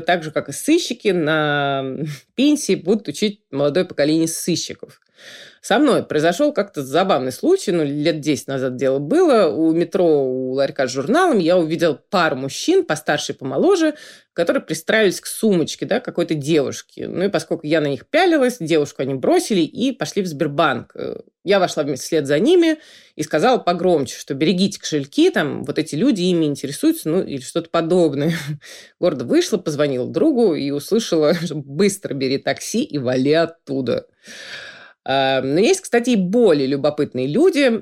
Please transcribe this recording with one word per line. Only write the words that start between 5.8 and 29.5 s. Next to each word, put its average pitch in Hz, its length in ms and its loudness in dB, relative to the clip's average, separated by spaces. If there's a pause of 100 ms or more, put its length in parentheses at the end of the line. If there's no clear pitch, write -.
произошёл 175 500 0
как-то 196 300 -4
забавный 139 480 0
случай, 330 400 0
ну, 170 120 0
лет 147 360 -2
десять 143 280 -2
назад 131 280 -4
дело 135 240 0
было. 233 480 4
У 160 260 2
метро, 170 320 0 (180)
у 127 280 -4
ларька 139 360 -2
с 120 40 -4
журналом 226 480 2
я 175 180 2
увидел 165 400 0 (140)
пару 160 240 2
мужчин, 135 500 0
постарше - 460 -4
и 120 40 -8
помоложе, 302 600 0 (380)
которые 208 280 0
пристраивались 202 600 0
к - 40 -18
сумочке, 170 600 -2
да, 185 140 0
какой-то 165 340 -4
девушки. 135 720 -2
Ну, 165 140 -4
и 202 60 2
поскольку - 360 -4
я 156 160 2
на 151 60 0
них 139 200 -4
пялилась, 302 520 2
девушку 156 420 0
они 135 140 -2
бросили 240 460 2
и 240 300 -2
пошли - 300 -6
в 185 60 -2
Сбербанк. 143 680 -2
Э, - 200 -8 (280)
я 196 160 2
вошла 170 220 -2
вместе, 143 240 -4
вслед 151 220 -2
за 143 100 2
ними 320 400 4 (380)
и - 80 -6
сказала 202 340 2
погромче, 175 640 0
что - 160 -8
берегите 180 440 0
кошельки, 156 520 0
там, 135 320 -2
вот 139 160 -4
эти 147 160 -4
люди 202 280 0
ими 175 220 2
интересуются, 147 640 -2
ну, 175 140 0
или 139 180 -8
что-то - 300 -8
подобное. 165 640 2 (320)
<laughs> - 340 -20
Гордо 147 260 0
вышла, 240 320 0